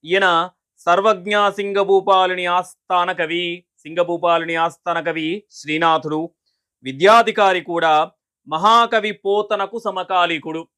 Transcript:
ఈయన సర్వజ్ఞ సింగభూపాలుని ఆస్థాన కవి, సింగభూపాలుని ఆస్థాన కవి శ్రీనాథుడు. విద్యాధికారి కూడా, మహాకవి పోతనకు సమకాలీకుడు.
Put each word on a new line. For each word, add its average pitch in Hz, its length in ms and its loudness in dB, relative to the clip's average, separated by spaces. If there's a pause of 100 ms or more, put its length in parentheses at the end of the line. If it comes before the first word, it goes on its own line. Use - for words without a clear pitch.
(100)
ఈయన 190 160 2 (580)
సర్వజ్ఞ 196 500 0 (220)
సింగభూపాలుని 190 880 2 (120)
ఆస్థాన 180 500 -4 (120)
కవి, 170 240 -4 (380)
సింగభూపాలుని 165 720 -2 (100)
ఆస్థాన 165 320 -6 (100)
కవి 160 200 -6 (300)
శ్రీనాథుడు. 156 600 -2 (680)
విద్యాధికారి 196 840 4
కూడా, 165 240 0 (580)
మహాకవి 220 600 2 (140)
పోతనకు 208 500 -2 (120)
సమకాలీకుడు. 170 760 -4 (160)